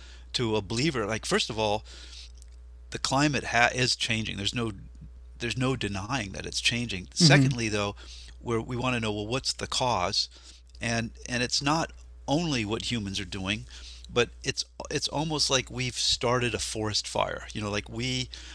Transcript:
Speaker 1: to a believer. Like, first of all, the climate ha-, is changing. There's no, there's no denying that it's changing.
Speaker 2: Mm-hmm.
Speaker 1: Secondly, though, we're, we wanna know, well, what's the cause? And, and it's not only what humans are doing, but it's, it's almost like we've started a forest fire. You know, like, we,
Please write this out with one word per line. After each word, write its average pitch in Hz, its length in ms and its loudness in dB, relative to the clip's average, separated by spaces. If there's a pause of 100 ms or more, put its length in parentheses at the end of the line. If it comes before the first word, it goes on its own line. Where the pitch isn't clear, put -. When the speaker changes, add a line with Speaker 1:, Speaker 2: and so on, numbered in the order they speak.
(320)
Speaker 1:
to 110 240 2
a 104 60 4
believer. 117 420 0
Like, 110 220 -2
first - 240 2
of 107 80 -6
all, 107 260 2 (1080)
the - 80 -6
climate 135 460 4
ha-, 117 300 6
is 123 220 2
changing. 107 420 0
There's 101 160 0
no, 117 180 0 (680)
there's 117 180 -2
no 131 200 2
denying 101 560 -2
that - 140 -6
it's - 140 -2
changing. 113 460 0
Speaker 2:
Mm-hmm. - 180 2
Speaker 1:
Secondly, 131 440 8
though, 101 280 0 (440)
we're, 113 200 0
we 120 160 -6
wanna 120 240 0
know, 110 120 0
well, 104 140 -2
what's 127 260 -2
the - 140 -4
cause? 104 640 2 (520)
And, 117 300 0 (180)
and 123 140 0
it's - 200 0
not 151 280 2 (380)
only 143 360 2
what 110 280 -2
humans 98 260 -2
are 101 60 -4
doing, 98 400 -2 (480)
but 120 160 4 (160)
it's, - 200 -2 (260)
it's - 180 0
almost 151 420 2
like 131 200 4
we've 123 280 -2
started 120 560 2
a 98 40 2
forest 107 500 -2
fire. - 440 0
You 110 100 -4
know, 104 80 -2
like, 104 180 -2
we, 127 400 -2 (260)